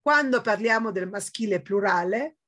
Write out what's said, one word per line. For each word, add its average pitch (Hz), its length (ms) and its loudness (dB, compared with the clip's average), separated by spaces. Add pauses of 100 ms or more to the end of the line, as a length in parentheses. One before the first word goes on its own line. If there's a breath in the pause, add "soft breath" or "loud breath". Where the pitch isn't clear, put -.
Quando 285 400 2
parliamo 220 520 0
del 185 160 -4
maschile 202 520 -4
plurale 196 880 -2